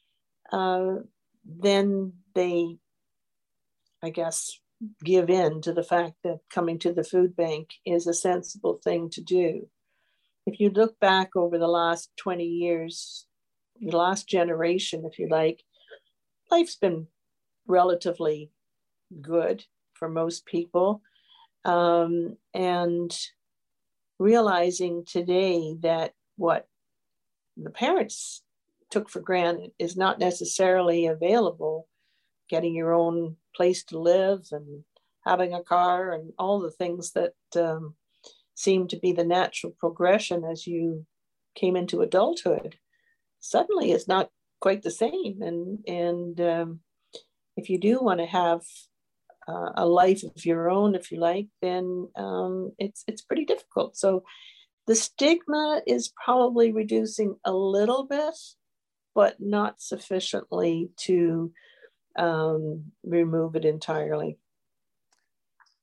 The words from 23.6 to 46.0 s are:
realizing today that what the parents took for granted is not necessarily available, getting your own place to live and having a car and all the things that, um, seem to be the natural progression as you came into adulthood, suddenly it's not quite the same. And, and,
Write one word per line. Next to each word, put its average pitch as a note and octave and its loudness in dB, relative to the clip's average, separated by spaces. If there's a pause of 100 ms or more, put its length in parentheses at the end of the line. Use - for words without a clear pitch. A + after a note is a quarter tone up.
realizing F3+ 2
today F3 0
that E3 0 (220)
what E3 0 (920)
the D#3 -12
parents - -2 (480)
took G#3+ -2
for - -10
granted F3 0
is F3 -4
not F#3+ 0
necessarily F3+ 2
available, E3 0 (640)
getting E3 -2
your E3 0
own E3+ 0 (200)
place F3+ 2
to D#3+ -10
live F#3 0
and D3 -12 (420)
having F3+ 0
a F3 -8
car F3+ 2
and D#3+ -10
all G3 0
the E3 -6
things E3+ -6
that, F3 -2 (220)
um, D#3+ -2 (600)
seem F#3 2
to E3+ -6
be F3+ 0
the E3+ 2
natural F3+ 0
progression F3 0
as D#3+ -8
you E3 -4 (500)
came F3+ 2
into F3+ -2
adulthood, F#3+ 0 (640)
suddenly - 0
it's F3 0
not F#3+ 0 (320)
quite G3 2
the - -4
same. A#3 -4
And, F3 -6
and, F3 -4